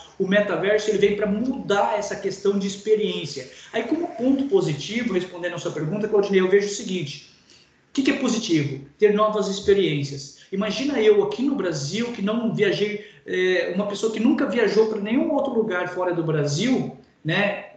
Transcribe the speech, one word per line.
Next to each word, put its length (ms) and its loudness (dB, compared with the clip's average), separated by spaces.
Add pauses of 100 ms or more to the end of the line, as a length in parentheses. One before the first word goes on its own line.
(160)
O 120 -2
metaverso, 600 2
ele 80 0
vem 180 4
pra 100 -2
mudar 720 0
essa 160 -4
questão 420 -2
de 120 -2
experiência. 800 -2 (240)
Aí, 100 -2
como 340 -2
ponto 280 2
positivo, 680 0
respondendo 420 -4
a 40 -6
sua 140 -6
pergunta, 360 -4
Claudinei, 320 4
eu 80 2
vejo 180 4
o 40 -4
seguinte: 600 -8 (600)
o 20 -20
que 100 0
que 80 4
é 40 2
positivo? 680 0 (140)
Ter 160 4
novas 320 2
experiências. 920 0 (120)
Imagina 500 -2
eu 220 6
aqui 200 -2
no 120 0
Brasil, 520 -4
que 160 -8
não 300 -2
viajei, 520 0 (200)
é, 520 0
uma 100 0
pessoa 260 -2
que 60 -6
nunca 280 2
viajou 420 4
pra 120 -4
nenhum 320 0
outro 220 0
lugar 340 0
fora 240 -2
do 120 -2
Brasil, 720 0 (280)
né, 520 -2